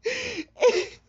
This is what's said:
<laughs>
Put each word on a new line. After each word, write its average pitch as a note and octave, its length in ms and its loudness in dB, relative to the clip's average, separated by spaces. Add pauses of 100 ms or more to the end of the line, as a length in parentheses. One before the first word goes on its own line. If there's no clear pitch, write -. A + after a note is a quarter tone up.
<laughs> A#4+ 840 0 (180)